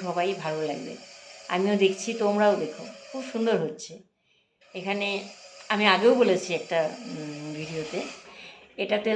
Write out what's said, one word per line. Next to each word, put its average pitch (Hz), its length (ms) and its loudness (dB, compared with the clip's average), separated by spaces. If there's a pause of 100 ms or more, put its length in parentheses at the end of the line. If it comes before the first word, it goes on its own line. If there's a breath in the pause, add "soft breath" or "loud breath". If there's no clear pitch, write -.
সবাই, 175 220 0 (160)
ভালো 156 160 -2 (100)
লাগবে। 127 240 -8 (560)
আমিও 196 340 2
দেখছি, 190 260 2 (140)
তোমরাও 208 300 6 (100)
দেখো, - 200 -6 (240)
খুব 262 240 -10
সুন্দর 226 340 2
হচ্ছে। 156 280 -10 (840)
এখানে 202 280 -2 (640)
আমি 208 160 2 (100)
আগেও 220 260 6
বলেছি 190 280 2 (100)
একটা, 165 200 -2 (320)
উম, 151 340 -10 (120)
ভিডিওতে, 160 420 -6 (840 loud breath)
এটাতে 208 320 0